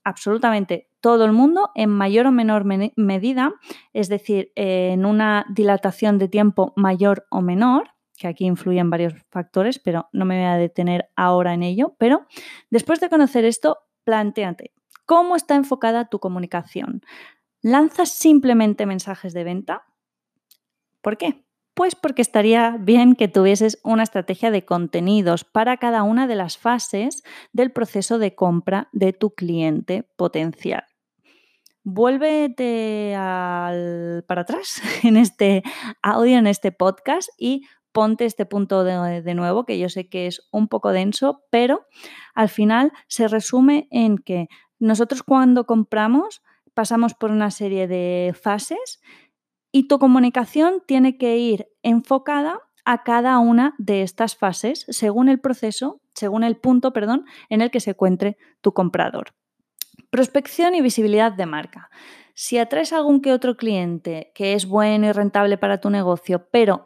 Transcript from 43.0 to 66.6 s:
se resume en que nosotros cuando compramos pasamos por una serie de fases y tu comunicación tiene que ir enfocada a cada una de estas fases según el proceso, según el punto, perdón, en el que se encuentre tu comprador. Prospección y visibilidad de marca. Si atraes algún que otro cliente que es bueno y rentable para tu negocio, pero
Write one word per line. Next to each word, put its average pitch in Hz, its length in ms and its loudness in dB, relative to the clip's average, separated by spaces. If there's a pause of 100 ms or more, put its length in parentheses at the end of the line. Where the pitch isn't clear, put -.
se 233 180 0
resume 254 640 2
en 220 280 2
que 175 280 -6 (320)
nosotros 226 460 0
cuando 254 420 4
compramos 226 760 0 (360)
pasamos 226 360 0
por 214 180 -4
una 214 180 0
serie 190 380 -4
de 180 520 -4
fases 220 600 -6 (720)
y 269 160 2
tu 285 100 2
comunicación 262 880 2
tiene 262 320 2
que 240 180 0
ir 226 300 -2 (160)
enfocada 285 800 -2 (240)
a 240 180 -2
cada 240 380 2
una 240 380 4
de 196 240 -2
estas 214 340 -4
fases 214 520 -4
según 233 400 2
el 269 120 2
proceso, 254 600 -6 (140)
según 214 300 -4
el 226 120 -2
punto, 254 360 2
perdón, 226 320 -2 (240)
en 220 140 0
el 233 100 -2
que 240 80 -2
se 208 100 -6
encuentre 190 460 0 (240)
tu 196 140 0
comprador. 175 600 -2 (760)
Prospección 285 640 0
y 330 40 2
visibilidad 220 520 2
de 185 140 -6
marca. - 440 -12 (440)
Si - 240 -4
atraes 285 340 -2
algún 294 300 2
que 269 100 2
otro 247 240 -2
cliente 175 800 -4
que 196 180 -2
es 196 120 -4
bueno 214 420 2
y 208 40 2
rentable 202 460 2
para 196 220 0
tu 202 100 -2
negocio, 180 640 -2
pero 214 340 4